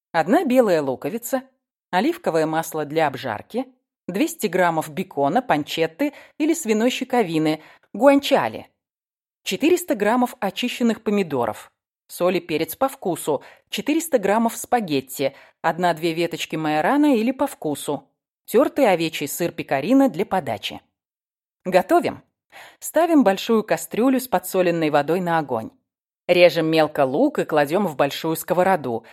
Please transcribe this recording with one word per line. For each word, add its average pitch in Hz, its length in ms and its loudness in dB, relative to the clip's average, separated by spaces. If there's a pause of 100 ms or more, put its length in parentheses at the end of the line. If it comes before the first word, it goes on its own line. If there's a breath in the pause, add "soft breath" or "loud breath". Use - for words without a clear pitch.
(120)
Одна 214 320 2
белая 226 380 4
луковица, 190 640 -4 (460)
оливковое 180 540 0
масло 156 400 -4
для 151 220 0
обжарки, 131 600 -6 (400)
двести 220 400 -2
граммов 170 440 0
бекона, 143 500 -2
панчетты 160 720 -2 (240 loud breath)
или 311 160 0
свиной 220 380 0
щековины, 165 720 0 (300 loud breath)
гуанчали, 240 760 2 (760)
четыреста 330 520 0
граммов 233 460 0
очищенных 226 640 -2
помидоров, 147 720 -2 (360)
соль 180 280 -2
и 175 40 0
перец 156 360 -4
по 269 120 0
вкусу, 165 540 -4 (260 loud breath)
четыреста 294 500 -2
граммов 220 380 0
спагетти, 147 800 -4 (280 loud breath)
одна-две 165 500 -2
веточки 165 440 -4
майорана 175 600 2
или 220 140 0
по 277 160 -4
вкусу, - 640 -8 (380)
тертый 277 460 2
овечий 160 360 -2
сыр 165 240 -4
пекарина 170 560 2
для 165 180 -4
подачи. 139 540 -6 (840)
Готовим. 185 580 0 (580 loud breath)
Ставим 320 420 2
большую 202 400 2
кастрюлю 254 560 0
с - 80 -8
подсоленной 175 640 0
водой 151 300 0
на 170 180 0
огонь. 127 320 -6 (560)
Режем 170 400 6
мелко 156 380 2
лук 151 340 0
и 180 60 0
кладем 151 420 0
в 151 100 -4
большую 156 400 -2
сковороду, 165 760 0